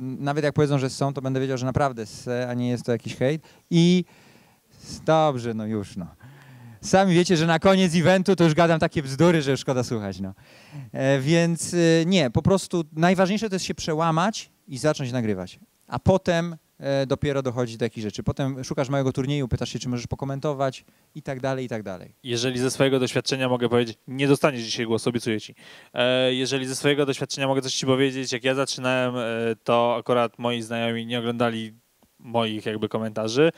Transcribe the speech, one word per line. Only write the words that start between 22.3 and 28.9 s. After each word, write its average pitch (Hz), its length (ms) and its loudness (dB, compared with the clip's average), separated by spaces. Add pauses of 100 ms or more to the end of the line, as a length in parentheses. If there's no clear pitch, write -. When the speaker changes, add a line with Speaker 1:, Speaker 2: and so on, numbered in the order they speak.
Speaker 2:
ze 127 120 2
swojego 135 280 2
doświadczenia 127 500 -2
mogę 123 200 0
powiedzieć, 117 300 0 (100)
nie 135 200 0
dostaniesz 139 340 2
dzisiaj 113 240 -4
głosu, 113 240 0
obiecuję 113 300 -2
ci. - 140 -16 (400)
E, 127 400 2
jeżeli 131 320 -2
ze 131 100 -6
swojego 143 300 2
doświadczenia 135 400 -4
mogę 135 160 0
coś 131 120 -6
ci - 120 -4
powiedzieć, 131 460 0
jak 120 120 -6
ja 131 100 2
zaczynałem, 127 640 -2